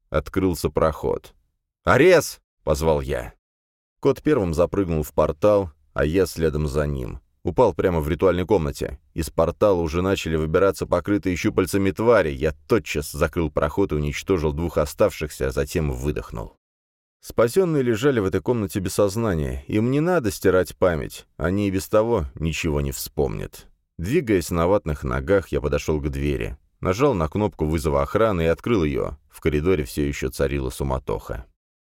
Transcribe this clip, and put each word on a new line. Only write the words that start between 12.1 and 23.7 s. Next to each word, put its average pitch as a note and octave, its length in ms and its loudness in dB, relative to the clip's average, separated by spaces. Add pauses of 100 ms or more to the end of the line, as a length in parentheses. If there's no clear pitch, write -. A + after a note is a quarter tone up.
Я C#2+ 220 -2 (140)
тотчас D#2+ 440 -2
закрыл D#2 380 0
проход D2+ 420 0
и D#2 40 -2
уничтожил D2+ 560 -2
двух E2 260 -4
оставшихся, D2+ 720 -2
а C2 40 -4
затем D2 400 -2
выдохнул. B1+ 680 -8 (640)
Спасённые D3+ 600 2
лежали B2 380 2
в F#2+ 60 2
этой F#2+ 160 0
комнате A2 380 -2
без F2+ 140 -4
сознания. F2+ 760 0
Им A2 220 0
не C#3+ 120 2
надо D#3+ 300 0
стирать F2+ 440 2
память. D#2+ 500 -2 (120)
Они G2 300 0
и G2 40 -2
без F#2 160 -4
того A2 380 2 (100)
ничего D2+ 460 -2
не C#2 100 -4
вспомнят. G#1+ 760 -6 (300)